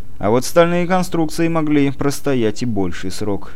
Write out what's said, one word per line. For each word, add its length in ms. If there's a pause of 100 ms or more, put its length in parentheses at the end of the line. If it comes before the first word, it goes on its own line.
(180)
А 120
вот 160
стальные 420
конструкции 600
могли 420
простоять 720
и 20
больший 460
срок, 440